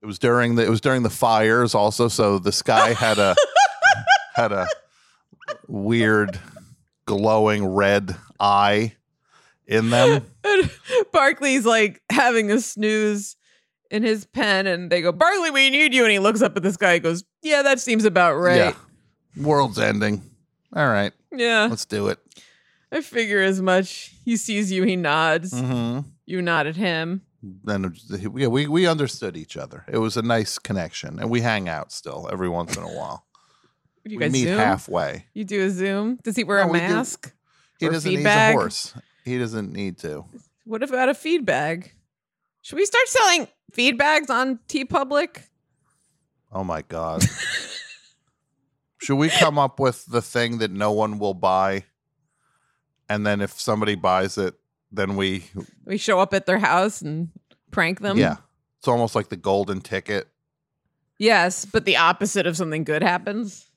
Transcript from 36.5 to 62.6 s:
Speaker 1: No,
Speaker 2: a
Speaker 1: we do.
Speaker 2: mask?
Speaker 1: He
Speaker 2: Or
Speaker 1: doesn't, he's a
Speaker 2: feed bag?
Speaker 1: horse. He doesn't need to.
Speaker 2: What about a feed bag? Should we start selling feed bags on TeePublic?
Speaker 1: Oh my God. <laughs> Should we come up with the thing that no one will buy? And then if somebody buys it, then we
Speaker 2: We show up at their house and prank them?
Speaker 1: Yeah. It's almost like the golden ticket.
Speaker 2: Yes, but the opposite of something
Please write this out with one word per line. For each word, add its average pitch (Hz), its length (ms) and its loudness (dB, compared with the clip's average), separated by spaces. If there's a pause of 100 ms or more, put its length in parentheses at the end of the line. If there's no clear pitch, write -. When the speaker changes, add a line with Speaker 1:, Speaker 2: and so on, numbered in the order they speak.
Speaker 1:
No, 175 60 2
Speaker 2:
a - 20 -2
Speaker 1:
we 175 80 2
do. 175 80 -2
Speaker 2:
mask? - 440 -4 (460)
Speaker 1:
He 160 80 -2
Speaker 2:
Or 156 60 0
Speaker 1:
doesn't, 165 180 -2
he's - 80 0
a 143 40 -2
Speaker 2:
feed - 20 -2
bag? 214 320 4
Speaker 1:
horse. - 380 -4 (300)
He 123 140 -4
doesn't 110 340 -6
need 95 260 -8
to. 76 260 -10 (400)
Speaker 2:
What 220 180 -6
about 262 260 -2
a 285 60 0
feed 311 320 -4
bag? 165 460 -4 (720)
Should - 140 -12
we 392 100 2
start 480 200 0
selling 370 400 2 (260)
feed 247 240 0
bags 294 320 0
on 254 300 -2 (100)
TeePublic? 285 760 -4 (1080)
Speaker 1:
Oh 95 140 -8
my 82 180 -6
God. 82 460 -6
<laughs> - 1700 -14
Should 139 140 -2
we 151 120 2
come 156 300 2
up 139 200 0
with 131 280 -2
the 117 160 -2
thing 117 360 -2
that 110 140 -2
no 101 180 0
one 107 300 0
will 101 140 -2
buy? 95 500 0 (1200)
And 104 160 -2
then 101 160 0
if 101 200 -4
somebody 107 340 -2
buys 92 420 0
it, 92 180 -4 (360)
then 98 260 -4
we 95 280 -2 (400)
Speaker 2:
We 196 140 -8
show 202 220 0
up 190 140 0
at 196 120 -2
their 196 120 0
house 190 440 0
and 160 260 -8 (420)
prank 180 300 -2
them? 202 160 -2
Speaker 1:
Yeah. 92 200 0 (420)
It's - 100 -4
almost 120 260 0
like 107 140 -2
the 101 80 -10
golden 98 440 -2
ticket. 98 480 -6 (880)
Speaker 2:
Yes, 196 460 2
but - 200 -4
the 175 120 2
opposite 175 500 0
of 170 100 -4
something 160 280 -4